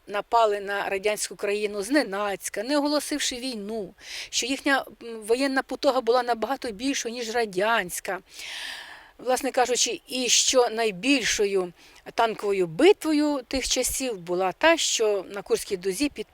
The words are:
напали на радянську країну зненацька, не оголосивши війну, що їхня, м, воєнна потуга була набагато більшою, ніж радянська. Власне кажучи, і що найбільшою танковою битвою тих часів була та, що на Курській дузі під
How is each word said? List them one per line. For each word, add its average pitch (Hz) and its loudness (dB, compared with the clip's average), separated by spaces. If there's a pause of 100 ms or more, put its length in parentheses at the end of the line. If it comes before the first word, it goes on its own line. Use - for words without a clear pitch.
напали 208 2
на 202 -4
радянську 196 -2
країну 208 -2
зненацька, 202 -2
не 285 0
оголосивши 285 -2
війну, 220 -6 (360)
що - -2
їхня, 269 0 (180)
м, 226 -10
воєнна 262 2
потуга 254 0
була 240 4
набагато 240 -2
більшою, 240 -4
ніж 226 -6
радянська. 208 0 (1000)
Власне 247 0
кажучи, 240 2
і 247 -2
що 240 4
найбільшою 208 0 (420)
танковою 202 2
битвою 294 4
тих 262 -4
часів 254 -2
була 180 -2
та, 320 4
що 208 0
на 202 -10
Курській 214 -2
дузі 190 -2
під - -10